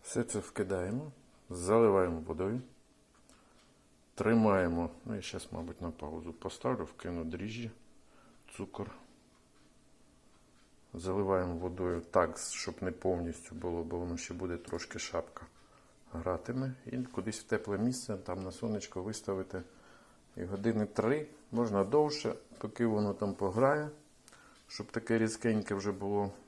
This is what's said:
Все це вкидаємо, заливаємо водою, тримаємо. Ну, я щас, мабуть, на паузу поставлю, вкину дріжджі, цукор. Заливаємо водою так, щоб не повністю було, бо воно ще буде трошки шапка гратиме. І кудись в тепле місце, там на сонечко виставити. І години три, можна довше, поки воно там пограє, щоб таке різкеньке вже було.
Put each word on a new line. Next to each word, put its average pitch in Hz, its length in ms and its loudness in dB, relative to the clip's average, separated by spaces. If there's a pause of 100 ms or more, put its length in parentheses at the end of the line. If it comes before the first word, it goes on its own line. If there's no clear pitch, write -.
(140)
Все 117 100 2
це 110 140 -4
вкидаємо, 101 720 -2 (380)
заливаємо 92 720 6
водою, 90 400 -2 (1500)
тримаємо. 95 760 6 (140)
Ну, 113 100 -6
я 98 80 -4
щас, - 300 -8
мабуть, 85 300 -8
на 87 80 -4
паузу 80 420 -8
поставлю, 101 520 -2
вкину 85 400 -6
дріжджі, 107 460 -6 (880)
цукор. 101 340 -8 (2000)
Заливаємо 92 640 2
водою 90 440 -2
так, 85 380 2
щоб - 440 -6
не 92 80 -2
повністю 87 640 -2
було, 85 300 -4
бо 85 140 -4
воно 87 180 -4
ще - 180 -8
буде 87 220 -4
трошки - 420 -8
шапка - 480 -6 (680)
гратиме. 117 600 -2 (120)
І 123 120 -6
кудись 110 420 -4
в - 20 -18
тепле 104 360 0
місце, 120 380 0
там 92 260 -6
на 92 100 -6
сонечко 104 500 -4
виставити. 95 600 -4 (720)
І - 80 -4
години 104 420 2
три, 139 400 2 (260)
можна 110 320 4
довше, 147 500 4 (240)
поки 113 280 0
воно 104 280 4
там 101 200 -2
пограє, 135 560 2 (800)
щоб - 220 -10
таке 113 280 2
різкеньке 110 560 2
вже 101 180 0
було. 101 400 0 (160)